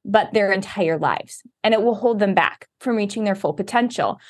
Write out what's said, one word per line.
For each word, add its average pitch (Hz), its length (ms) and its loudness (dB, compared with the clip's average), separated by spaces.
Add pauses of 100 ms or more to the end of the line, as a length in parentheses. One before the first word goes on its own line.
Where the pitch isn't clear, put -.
but 202 280 2
their 202 180 2
entire 185 480 -2
lives. - 440 -4 (200)
And 220 100 2
it 220 100 2
will 233 120 2
hold 233 240 0
them 196 160 2
back - 320 0 (140)
from 240 160 -2
reaching 208 280 -2
their 196 120 0
full 180 160 -2
potential. 240 680 -2 (120)